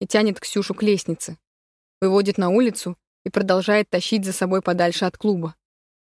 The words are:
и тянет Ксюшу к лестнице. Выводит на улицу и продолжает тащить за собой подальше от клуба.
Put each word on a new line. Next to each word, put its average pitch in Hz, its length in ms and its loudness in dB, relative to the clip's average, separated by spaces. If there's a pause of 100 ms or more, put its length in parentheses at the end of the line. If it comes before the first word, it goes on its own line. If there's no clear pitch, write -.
и 190 60 -8
тянет 214 340 2
Ксюшу 202 340 -4
к - 80 -10
лестнице. 180 560 -2 (640)
Выводит 190 380 2
на 180 100 2
улицу 208 480 0 (280)
и 190 60 -8
продолжает 196 580 2
тащить 202 360 0
за 190 80 -4
собой 190 300 0
подальше 175 420 0
от 180 120 -4
клуба. 175 380 -2 (520)